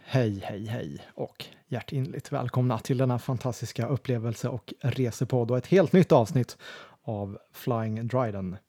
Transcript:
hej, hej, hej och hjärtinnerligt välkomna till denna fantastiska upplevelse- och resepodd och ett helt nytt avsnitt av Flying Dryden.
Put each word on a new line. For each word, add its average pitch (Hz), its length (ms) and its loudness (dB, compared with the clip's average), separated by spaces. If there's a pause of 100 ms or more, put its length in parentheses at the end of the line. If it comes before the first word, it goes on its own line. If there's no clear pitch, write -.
hej, 110 400 2
hej, 107 220 -8
hej 101 320 -6 (180)
och - 300 -10 (220)
hjärtinnerligt 139 640 -6
välkomna 123 480 0
till 131 180 -2
denna 123 220 2
fantastiska 120 680 -4
upplevelse- 120 600 -2
och 120 340 -6
resepodd 120 720 0
och 127 60 2
ett 127 100 -4
helt 180 260 6
nytt 180 180 8
avsnitt 123 460 4 (460)
av 101 340 -6 (140)
Flying 113 560 -2
Dryden. 101 480 0 (140)